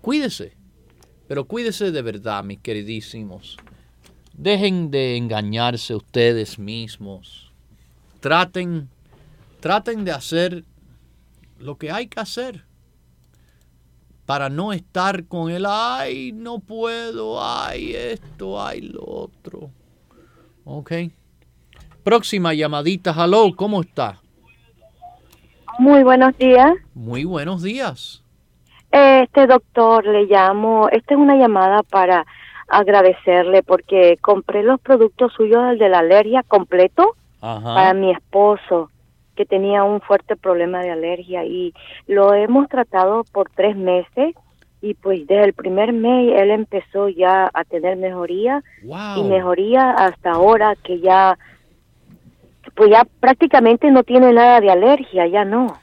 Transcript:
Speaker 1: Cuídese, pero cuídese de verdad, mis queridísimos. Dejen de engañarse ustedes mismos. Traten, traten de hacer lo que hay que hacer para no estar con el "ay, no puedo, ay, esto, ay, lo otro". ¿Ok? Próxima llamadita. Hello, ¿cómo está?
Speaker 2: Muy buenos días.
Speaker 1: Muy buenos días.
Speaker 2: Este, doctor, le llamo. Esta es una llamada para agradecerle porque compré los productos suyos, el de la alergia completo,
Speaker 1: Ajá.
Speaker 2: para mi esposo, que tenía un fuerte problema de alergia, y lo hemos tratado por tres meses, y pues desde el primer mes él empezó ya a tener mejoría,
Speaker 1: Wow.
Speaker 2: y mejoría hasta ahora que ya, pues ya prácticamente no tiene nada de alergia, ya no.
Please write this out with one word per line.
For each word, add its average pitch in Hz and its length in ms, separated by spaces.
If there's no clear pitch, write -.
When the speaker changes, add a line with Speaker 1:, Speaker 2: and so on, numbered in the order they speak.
Speaker 1:
Cuídese, 262 520
pero 139 180
cuídese 214 460
de 147 100
verdad, 104 420
mis 98 160
queridísimos. 107 960
Dejen 190 560
de 131 280
engañarse 113 800
ustedes 117 640
mismos. 104 920
Traten, 170 680
traten 208 460
de 175 60
hacer 170 520
lo 135 180
que 156 140
hay 226 160
que - 120
hacer 226 460
para 139 240
no 180 240
estar 185 520
con 165 260
el 185 160
"ay, 254 640
no 233 260
puedo, 226 840
ay, - 540
esto, 120 680
ay, - 200
lo - 240
otro". - 640
¿Ok? 143 260
Próxima 196 500
llamadita. 151 640
Hello, 185 380
¿cómo 202 260
está? 110 380
Speaker 2:
Muy 277 240
buenos 254 340
días. 262 360
Speaker 1:
Muy 120 300
buenos 170 400
días. 208 580
Speaker 2:
Este, 269 560
doctor, 226 580
le 208 200
llamo. 208 680
Esta 226 240
es 285 40
una 285 160
llamada 208 480
para 180 420
agradecerle 185 960
porque 180 580
compré 202 420
los 254 160
productos 233 540
suyos, 226 280
el 233 80
de 208 100
la 185 100
alergia 214 440
completo, 190 720
Speaker 1:
Ajá. 113 320
Speaker 2:
para 190 200
mi 190 180
esposo, 196 800
que 208 100
tenía 202 380
un 208 160
fuerte 202 360
problema 180 460
de 180 100
alergia, 175 520
y 175 300
lo 202 280
hemos 240 340
tratado 220 640
por 196 180
tres 202 260
meses, 190 600
y 208 120
pues 185 340
desde 202 180
el 196 80
primer 196 380
mes 240 480
él 196 120
empezó 202 580
ya 185 420
a 165 120
tener 175 340
mejoría, 185 680
Speaker 1:
Wow. 202 340
Speaker 2:
y 202 60
mejoría 196 680
hasta 180 420
ahora 208 500
que 180 160
ya, 185 380
pues 208 160
ya 220 160
prácticamente 254 720
no 254 120
tiene 254 300
nada 240 280
de 202 100
alergia, 196 560
ya 202 180
no. 220 380